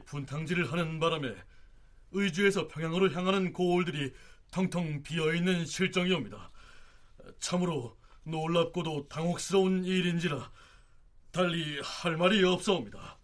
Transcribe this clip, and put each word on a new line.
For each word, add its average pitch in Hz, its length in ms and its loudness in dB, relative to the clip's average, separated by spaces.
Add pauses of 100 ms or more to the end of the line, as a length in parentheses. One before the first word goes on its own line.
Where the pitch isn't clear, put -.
분탕질을 147 640 -4
하는 160 260 -2
바람에 156 380 0 (800)
의주에서 190 560 2
평양으로 165 420 0
향하는 185 400 0
고을들이 175 640 0 (360)
텅텅 175 540 -2
비어있는 170 640 0
실정이옵니다. 180 840 -2 (880)
참으로 165 600 -2 (240)
놀랍고도 160 840 0
당혹스러운 185 760 2
일인지라 170 680 0 (800)
달리 170 500 -2
할 - 360 -4
말이 185 260 6
없사옵니다. 180 800 0